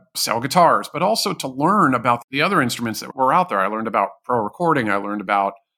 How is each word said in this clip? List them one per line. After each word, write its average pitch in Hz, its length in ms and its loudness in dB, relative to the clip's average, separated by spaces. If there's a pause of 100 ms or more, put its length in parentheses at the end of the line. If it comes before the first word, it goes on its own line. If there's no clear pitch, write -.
(160)
sell 110 240 -2
guitars, 131 520 2
but 151 100 -4
also 208 300 0
to 143 140 -8
learn 147 480 2
about 120 360 0
the 139 120 -2
other 180 180 2
instruments 117 400 -4
that 123 140 -14
were 131 180 2
out 180 160 2
there. 101 120 0
I 95 80 2
learned 110 180 -4
about 104 220 0 (160)
pro 120 180 0
recording. 135 480 0
I 98 60 2
learned 101 240 -6
about 98 320 0 (260)